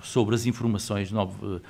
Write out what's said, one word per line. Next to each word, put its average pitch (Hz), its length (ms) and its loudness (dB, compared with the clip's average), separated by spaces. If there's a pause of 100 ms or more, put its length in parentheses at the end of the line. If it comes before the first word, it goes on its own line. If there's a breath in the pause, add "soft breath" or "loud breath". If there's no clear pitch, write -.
sobre 110 320 2
as 123 100 0
informações, 104 640 0
no-, 98 600 -2